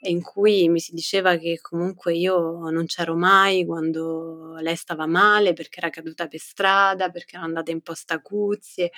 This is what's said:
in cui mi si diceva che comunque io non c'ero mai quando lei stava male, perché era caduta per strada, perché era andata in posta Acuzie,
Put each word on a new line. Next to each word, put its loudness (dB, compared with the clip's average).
in 0
cui 4
mi 4
si -8
diceva 0
che -4
comunque -4
io 0
non 0
c'ero -4
mai 4
quando -6
lei -2
stava -8
male, 4
perché -8
era -4
caduta -10
per -14
strada, 2
perché -16
era -12
andata -4
in -6
posta -8
Acuzie, -4